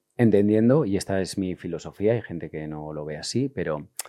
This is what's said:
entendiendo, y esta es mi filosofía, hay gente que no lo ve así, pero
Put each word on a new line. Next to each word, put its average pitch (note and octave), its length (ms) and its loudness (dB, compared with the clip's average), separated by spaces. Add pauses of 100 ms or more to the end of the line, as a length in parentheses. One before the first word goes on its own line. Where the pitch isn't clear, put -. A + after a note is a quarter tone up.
(160)
entendiendo, A2 680 6
y G2+ 120 0
esta F#2+ 240 -2
es F2+ 180 -4
mi F#2 160 -2
filosofía, E2+ 600 -4
hay A2+ 80 -2
gente E2 280 -10
que D2+ 160 -8
no D2+ 260 -10
lo D2+ 120 -8
ve D2+ 120 -8
así, A#2 320 -2
pero E2 380 -4 (220)